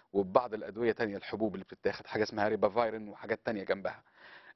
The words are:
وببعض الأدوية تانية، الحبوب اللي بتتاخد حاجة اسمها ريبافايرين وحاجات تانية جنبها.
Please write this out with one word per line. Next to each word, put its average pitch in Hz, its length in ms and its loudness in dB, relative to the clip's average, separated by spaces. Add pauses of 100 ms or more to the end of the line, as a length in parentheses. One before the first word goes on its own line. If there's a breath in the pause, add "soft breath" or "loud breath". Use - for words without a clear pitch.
(120 loud breath)
وببعض 101 420 2
الأدوية 107 380 0
تانية، 104 240 0
الحبوب 104 380 -4
اللي 95 100 -10
بتتاخد - 420 -4
حاجة 107 160 2
اسمها 104 260 2
ريبافايرين 107 600 2
وحاجات 107 380 -4
تانية 104 180 -2
جنبها. 92 380 -2 (540 loud breath)